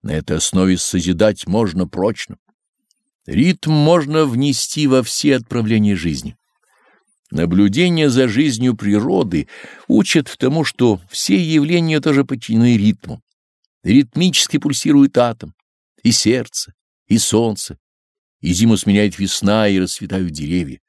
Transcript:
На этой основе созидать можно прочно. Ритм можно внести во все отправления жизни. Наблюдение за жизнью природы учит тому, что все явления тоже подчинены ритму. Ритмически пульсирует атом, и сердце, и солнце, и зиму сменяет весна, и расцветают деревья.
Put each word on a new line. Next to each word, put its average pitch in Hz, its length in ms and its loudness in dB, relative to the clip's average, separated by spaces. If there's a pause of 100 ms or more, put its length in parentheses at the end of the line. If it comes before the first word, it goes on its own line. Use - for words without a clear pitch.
На - 120 -8
этой 78 260 -4
основе 92 400 0
созидать 92 680 -2
можно 92 400 -2
прочно. - 520 -6 (880)
Ритм 156 460 0
можно 156 520 2
внести 139 600 -2
во 131 160 4
все 135 340 -2
отправления 110 580 0
жизни. 85 400 -6 (960)
Наблюдение 104 800 2
за 127 180 2
жизнью 123 480 0
природы 104 760 -2 (380)
учит - 520 0
тому, 143 260 0
что 113 340 0 (120)
все - 260 -2
явления 160 640 0
тоже 143 240 2
подчинены 117 540 2
ритму. 107 420 -2 (640)
Ритмически 143 760 0
пульсирует 143 600 2
атом, 117 360 -2 (480)
и 117 80 2
сердце, - 600 -2 (340)
и 113 120 2
солнце, 110 580 -2 (640)
и 85 140 -2
зиму 107 240 2
сменяет 104 400 0
весна, 101 500 0
и 98 100 2
расцветают 92 520 -4
деревья. 76 580 -6